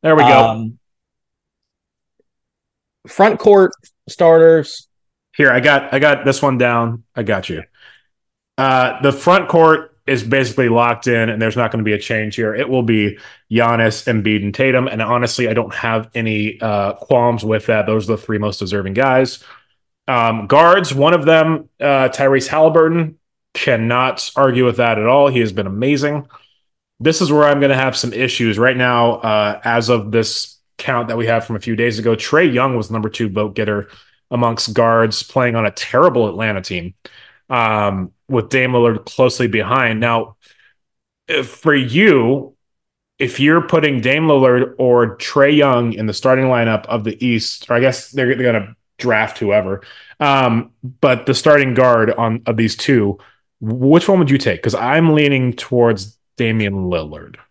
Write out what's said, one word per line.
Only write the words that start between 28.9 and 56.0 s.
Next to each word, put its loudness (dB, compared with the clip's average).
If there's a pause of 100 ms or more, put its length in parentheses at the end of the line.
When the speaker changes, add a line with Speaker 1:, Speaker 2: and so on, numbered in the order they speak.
Speaker 1:
Uh, -2
as -2
of -2
this -4 (180)
count -6
that -8
we -4
have -2
from -10
a -8
few -8
days -2
ago, -2
Trae 0
Young -2
was -8
number -6
two -6
vote -6
getter -6 (400)
amongst -4
guards 0
playing -2
on -2
a -2
terrible 0
Atlanta -6
team, -10 (560)
um, -2 (180)
with -2
Dame 0
Lillard 0
closely -2
behind. -2
Now, -4 (920)
if, -4
for -2
you, 2 (600)
if -6
you're 4
putting 0
Dame 0
Lillard 2
or 2
Trae 2
Young 2
in -6
the -4
starting 0
lineup 0
of -6
the -6
East, -4
or 2
I 2
guess -2
they're, -2
they're 0
gonna -4 (240)
draft -2
whoever, -2 (380)
um, 0 (280)
but 0
the 0
starting 2
guard 2
on, -2
of -4
these -2
two, 0 (420)
which 2
one 2
would 2
you 2
take? -2
'Cause -4
I'm 2
leaning 2
towards -2 (160)